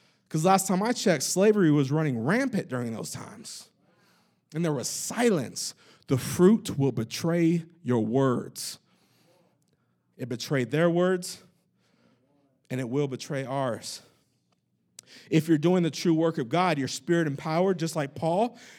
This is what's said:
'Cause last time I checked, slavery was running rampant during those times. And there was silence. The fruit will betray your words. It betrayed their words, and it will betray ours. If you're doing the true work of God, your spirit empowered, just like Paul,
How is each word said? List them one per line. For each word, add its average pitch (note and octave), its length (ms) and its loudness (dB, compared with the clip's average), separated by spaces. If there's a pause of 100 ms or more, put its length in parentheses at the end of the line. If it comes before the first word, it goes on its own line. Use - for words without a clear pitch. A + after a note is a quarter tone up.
(280)
'Cause D#3 160 -2
last F#3+ 240 4
time F#3+ 160 0
I A#3+ 80 0
checked, E3+ 320 0
slavery G3 480 4
was C#3+ 180 2
running D3+ 300 0
rampant G3+ 480 -2
during A#2+ 260 -6
those - 160 -10
times. - 580 -16 (880)
And D#3+ 100 -2
there D#3+ 80 0
was B2 140 -4
silence. F#3+ 880 -2 (320)
The C3+ 100 2
fruit F3 640 4
will C3+ 140 2
betray E3 720 0 (180)
your A#2+ 240 0
words. B2+ 720 0 (1400)
It B2+ 120 -10
betrayed B2 420 -4
their D#3+ 180 2
words, F3+ 500 0 (1300)
and C3 100 -4
it B2+ 80 -6
will C#3 200 -2
betray C3 360 -8
ours. B2+ 580 -6 (1300)
If D#3 200 2
you're D#3+ 100 4
doing F3 240 2
the E3 80 0
true - 240 0
work D#3+ 240 0
of B2+ 100 -6
God, E3 300 2
your C3 100 -2
spirit E3+ 380 0
empowered, E3 520 0
just D#3+ 160 -4
like D3 220 -4
Paul, G3 400 -2 (220)